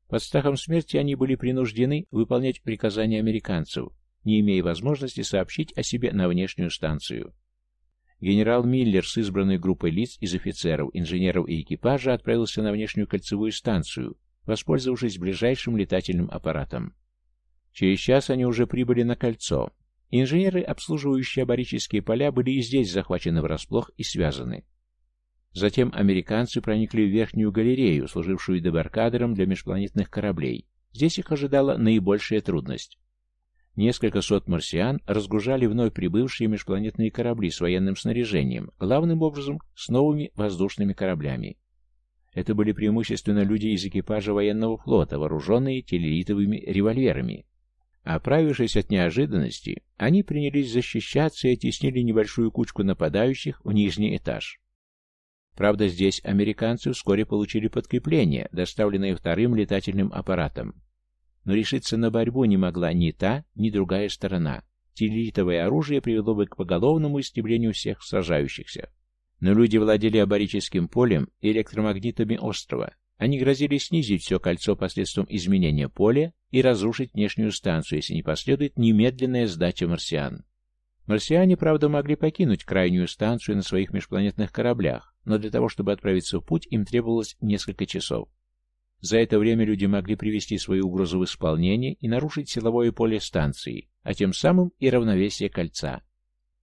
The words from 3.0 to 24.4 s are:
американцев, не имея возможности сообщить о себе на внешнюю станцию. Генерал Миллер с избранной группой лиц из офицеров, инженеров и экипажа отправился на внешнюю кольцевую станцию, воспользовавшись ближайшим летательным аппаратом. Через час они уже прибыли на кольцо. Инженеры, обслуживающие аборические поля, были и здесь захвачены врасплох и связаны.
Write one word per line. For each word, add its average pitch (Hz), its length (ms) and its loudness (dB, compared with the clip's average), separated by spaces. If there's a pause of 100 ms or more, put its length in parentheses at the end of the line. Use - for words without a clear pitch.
американцев, 104 680 -2 (340)
не 107 180 4
имея 98 220 4
возможности 123 600 -2
сообщить - 560 -4
о 123 40 -2
себе 123 300 -2
на 95 160 2
внешнюю 87 420 -2
станцию. 73 640 -6 (880)
Генерал 107 440 4
Миллер 120 420 2
с - 100 -6
избранной 98 420 2
группой 87 320 0
лиц 104 300 -4
из 90 140 -4
офицеров, 80 580 -2
инженеров 87 560 0
и 80 140 -4
экипажа 127 500 0
отправился 117 500 -2
на 107 80 0
внешнюю 104 380 -2
кольцевую 107 440 -2
станцию, 78 680 -4 (260)
воспользовавшись 123 720 -2
ближайшим 113 640 -2
летательным 92 520 0
аппаратом. 73 640 -6 (800)
Через - 280 2
час 139 300 2
они 127 140 0
уже 120 220 0
прибыли 120 360 0
на 117 140 0
кольцо. 110 560 -2 (380)
Инженеры, 175 500 2
обслуживающие 139 840 -2
аборические 120 580 -2
поля, 127 300 0
были 127 180 0
и 135 120 0
здесь 117 280 0
захвачены 87 520 -2
врасплох 80 540 -4
и - 60 -8
связаны. 67 640 -4 (880)